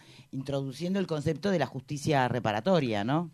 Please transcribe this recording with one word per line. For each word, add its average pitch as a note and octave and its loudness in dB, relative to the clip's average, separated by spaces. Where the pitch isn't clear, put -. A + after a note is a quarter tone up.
introduciendo C#3 -4
el F3+ -2
concepto D#3 -2
de F3+ 4
la C3+ 2
justicia C#3 0
reparatoria, A2 2
¿no? D#3 0